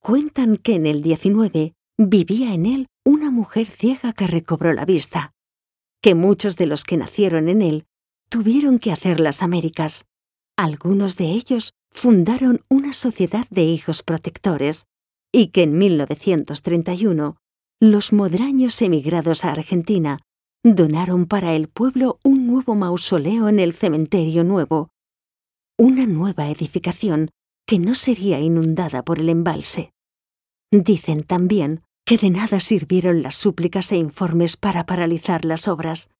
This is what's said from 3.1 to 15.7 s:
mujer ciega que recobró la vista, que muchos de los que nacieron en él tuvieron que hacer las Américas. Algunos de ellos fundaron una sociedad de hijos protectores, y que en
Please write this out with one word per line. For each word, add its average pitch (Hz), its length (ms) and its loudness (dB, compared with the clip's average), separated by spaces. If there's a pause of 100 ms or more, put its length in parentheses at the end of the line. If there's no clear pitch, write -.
mujer 226 360 -2
ciega 247 460 -4
que 190 140 -2
recobró 165 460 -2
la 147 120 -4
vista, 160 460 -2 (720)
que 196 120 6
muchos 190 440 0
de 175 100 0
los 147 160 -4
que 175 140 -4
nacieron 160 500 -2
en 208 140 2
él 156 240 -2 (440)
tuvieron 240 500 2
que 208 120 -2
hacer 160 280 -2
las 156 240 0
Américas. 165 640 -4 (520)
Algunos 190 580 -2
de 165 160 -2
ellos 233 420 -4 (180)
fundaron 240 800 2
una 277 240 2
sociedad 214 560 -2
de 185 140 0
hijos 165 400 -2
protectores, 160 840 -4 (460)
y 220 140 4
que 180 160 2
en 151 140 2